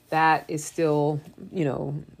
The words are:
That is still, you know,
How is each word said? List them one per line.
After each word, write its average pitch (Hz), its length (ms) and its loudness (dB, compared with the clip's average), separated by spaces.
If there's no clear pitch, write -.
That 160 400 4
is 151 160 -6
still, 151 560 0
you 175 120 -2
know, 139 380 -4